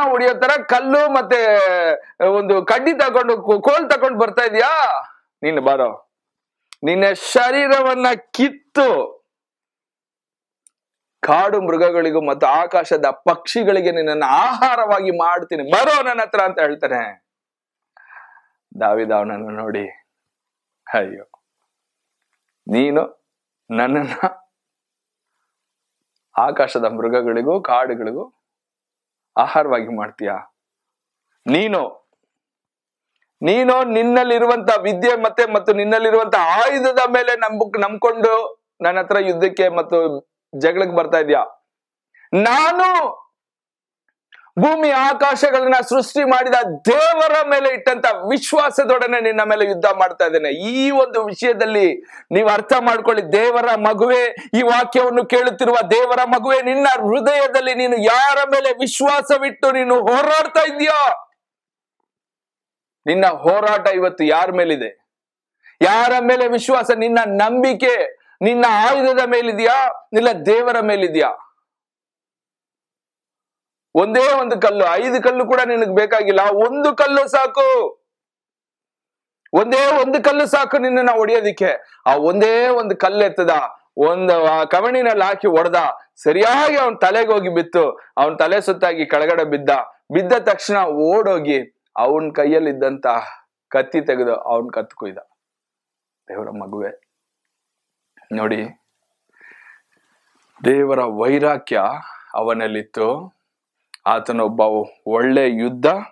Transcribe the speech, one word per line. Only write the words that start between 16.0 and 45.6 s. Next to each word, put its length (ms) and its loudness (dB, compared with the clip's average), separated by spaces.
ನನ್ನ 180 -4
ಹತ್ರ 200 -2
ಅಂತ 180 -2
ಹೇಳ್ತಾನೆ. 640 -4
ದಾವೀದ 320 -2
ಅವನನ್ನು 380 -4
ನೋಡಿ, 400 -8
ಅಯ್ಯೋ, 380 -6
ನೀನು 600 -2
ನನ್ನನ್ನ 400 -2
ಆಕಾಶದ 480 0
ಮೃಗಗಳಿಗೂ 760 -2
ಕಾಡುಗಳಿಗೂ 720 -4
ಆಹಾರವಾಗಿ 580 -2
ಮಾಡ್ತೀಯಾ? 600 -10
ನೀನು, 600 -4
ನೀನು 420 2
ನಿನ್ನಲ್ಲಿರುವಂತ 920 0
ವಿದ್ಯೆ 380 0
ಮತ್ತೆ, 380 -2
ಮತ್ತು 200 2
ನಿನ್ನಲ್ಲಿರುವಂತ 600 0
ಆಯುಧದ 640 0
ಮೇಲೆ 260 0
ನಂಬಕ್-, 460 -4
ನಂಬ್ಕೊಂಡು 800 -2
ನನ್ನ 180 0
ಹತ್ರ 200 0
ಯುದ್ಧಕ್ಕೆ 500 0
ಮತ್ತು 640 -2
ಜಗಳಕ್ಕೆ 380 -2
ಬರ್ತಾ 220 0
ಇದ್ಯಾ? 500 -2
ನಾನು 880 0
ಭೂಮಿ 300 2
ಆಕಾಶಗಳನ್ನ 920 2